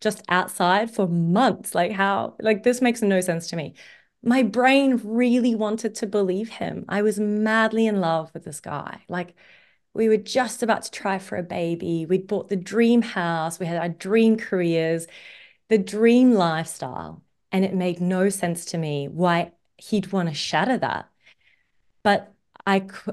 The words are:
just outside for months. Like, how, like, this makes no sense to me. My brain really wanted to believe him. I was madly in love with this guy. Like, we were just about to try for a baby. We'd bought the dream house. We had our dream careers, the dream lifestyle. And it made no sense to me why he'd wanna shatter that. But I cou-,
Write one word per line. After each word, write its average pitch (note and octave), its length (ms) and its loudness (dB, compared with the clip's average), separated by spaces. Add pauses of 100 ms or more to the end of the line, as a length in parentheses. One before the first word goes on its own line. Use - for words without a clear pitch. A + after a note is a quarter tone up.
just G#3 280 -4
outside F#3 640 2
for F#3+ 180 0
months. E3+ 640 2
Like, F3+ 180 0
how, G3 480 0
like, G#3+ 240 0
this B3 180 2
makes A#3+ 200 2
no G3 180 2
sense E3+ 280 -4
to E3+ 80 -8
me. E3 180 -8 (480)
My B3 200 2
brain B3+ 640 4
really A#3+ 500 2
wanted G#3+ 420 -2
to A3+ 100 -6
believe G3+ 440 -2
him. - 380 -8
I G3+ 140 -2
was G#3 180 0
madly A3 640 2
in G3+ 140 0
love E3 340 0
with E3 100 -14
this D3 160 -12
guy. - 480 -10
Like, F3 260 -8 (600)
we A3 140 2
were A3 100 6
just A#3+ 440 -4
about A3 220 0
to - 60 -14
try F#3+ 280 -4
for F#3+ 200 -10
a F3 60 -4
baby. E3+ 640 -4
We'd F#3+ 200 0
bought - 220 -4
the G3+ 80 -2
dream A#3 460 2
house. E3+ 580 -4
We F3 60 -4
had E3+ 120 -4
our E3+ 100 -4
dream A3 500 2
careers, E3 680 -2 (640)
the A3 100 4
dream A#3 560 4
lifestyle. D#3 880 -2 (300)
And F#3+ 120 2
it F#3 100 -2
made F3+ 260 -2
no F#3 300 0
sense E3+ 360 -4
to E3+ 120 -6
me D3 300 -4
why E3+ 440 0 (260)
he'd - 340 -4
wanna E3+ 220 -2
shatter F#3+ 440 0
that. - 300 -4 (960)
But - 300 0 (320)
I G3 140 2
cou-, - 320 -10